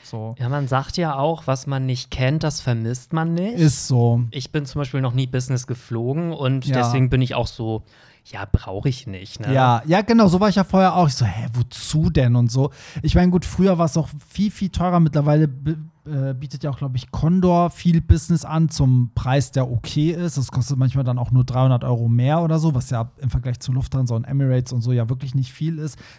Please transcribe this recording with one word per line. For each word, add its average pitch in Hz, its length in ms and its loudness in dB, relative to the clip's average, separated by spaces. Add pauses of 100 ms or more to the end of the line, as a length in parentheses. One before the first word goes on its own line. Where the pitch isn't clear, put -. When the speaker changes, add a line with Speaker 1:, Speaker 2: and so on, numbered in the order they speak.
Speaker 1:
So. 113 380 -10
Speaker 2:
Ja, 123 80 -4
man 143 220 -2
sagt 135 260 -2
ja 160 200 -2
auch, 160 300 -2
was 135 220 -4
man 135 180 -2
nicht 123 240 -4
kennt, 139 340 0
das 156 180 -2
vermisst 117 500 -4
man 165 220 -2
nicht. 185 260 -4
Speaker 1:
Ist 156 300 2
so. 120 420 4
Speaker 2:
Ich 135 220 -10
bin 147 120 -2
zum 147 140 -8
Beispiel 135 220 -4
noch 123 120 -2
nie 131 140 -2
Business 127 400 -4
geflogen 127 640 -4
und 135 340 -2
Speaker 1:
Ja. 131 120 0
Speaker 2:
deswegen 123 320 2
bin 127 120 2
ich 127 140 0
auch 117 120 -2
so, 110 360 -6 (400)
ja, 98 260 -12
brauch - 360 -4
ich 131 220 -4
nicht, 95 340 -14
ne? 104 120 -2
Speaker 1:
Ja, 123 320 4
ja, 175 180 2
genau, 226 260 6
so 180 100 4
war 214 80 4
ich 190 80 2
ja 196 80 4
vorher 185 320 4
auch. 175 120 4
Ich 135 80 0
so, 120 100 0
„Hä, 110 280 -4
wozu 151 580 -2
denn?“ 127 240 4
und 120 160 4
so. 135 180 0 (320)
Ich 156 140 0
meine, 180 160 6
gut, 180 140 2
früher 185 320 2
war's 165 200 0
auch 147 100 0 (220)
viel, 202 220 -2
viel 185 180 -6
teurer. 175 300 0
Mittlerweile 151 480 4
bi-, 139 280 -4 (300)
äh, 135 300 -4
bietet 135 280 -12
ja 147 60 -4
auch, 120 80 -6
glaub 131 180 -6
ich, - 160 -6
Condor 175 600 2
viel 170 280 2
Business 165 460 2
an 160 240 2
zum 127 460 2
Preis, 131 360 0
der 127 200 -2
okay 151 400 -2
ist. 170 260 -4
Das 131 140 -4
kostet 131 260 -2
manchmal 131 260 2
dann 123 140 -2
auch 120 140 -4
nur 127 140 4
dreihundert 127 380 2
Euro 117 260 0
mehr 131 320 2
oder 160 180 2
so, 156 160 0
was 127 160 -4
ja 117 260 -4
im 135 140 -4
Vergleich 123 280 -4
zu - 120 -6
Lufthansa 127 440 -2
und 113 100 -2
Emirates 131 460 0
und 120 100 -2
so 123 100 0
ja 117 180 0
wirklich 131 240 -6
nicht 135 180 -2
viel 156 280 -6
ist. 151 180 -8 (220)